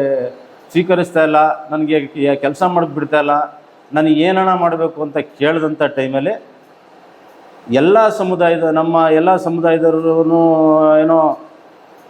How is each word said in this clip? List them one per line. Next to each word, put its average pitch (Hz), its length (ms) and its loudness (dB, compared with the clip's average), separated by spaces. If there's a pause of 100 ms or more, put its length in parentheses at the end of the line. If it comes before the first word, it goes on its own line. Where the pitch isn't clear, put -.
(720)
ಸ್ವೀಕರಿಸ್ತಾ 175 520 0
ಇಲ್ಲ, 156 460 0
ನನಗೆ 151 380 -2
ಕೆ-, 139 280 -2
ಕೆಲಸ 143 280 -4
ಮಾಡಕ್ 175 260 0
ಬಿಡ್ತಾ 147 300 -2
ಇಲ್ಲ, 147 420 -2 (320)
ನನಗೆ 156 280 2
ಏನಣ್ಣ 190 320 0
ಮಾಡಬೇಕು?" 165 480 -2
ಅಂತ 147 160 -8
ಕೇಳಿದಂಥ 151 640 -2
ಟೈಮಲ್ಲಿ 139 600 -4 (1300)
ಎಲ್ಲ 190 380 4
ಸಮುದಾಯದ, 170 540 0
ನಮ್ಮ 165 480 0
ಎಲ್ಲ 170 240 2
ಸಮುದಾಯದವ್ರೂ 165 1600 2
ಏನೋ 160 360 2 (760)